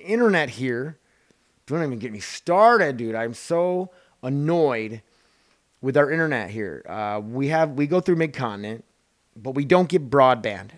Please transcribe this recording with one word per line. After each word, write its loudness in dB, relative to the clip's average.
internet 2
here, -4
don't -4
even -4
get -8
me -12
started, 4
dude. -4
I'm -4
so -2
annoyed 0
with -2
our 4
internet 0
here. -8
Uh, -6
we -4
have, 2
we -2
go 0
through 0
Midcontinent, -6
but -10
we -2
don't 4
get -2
broadband. 2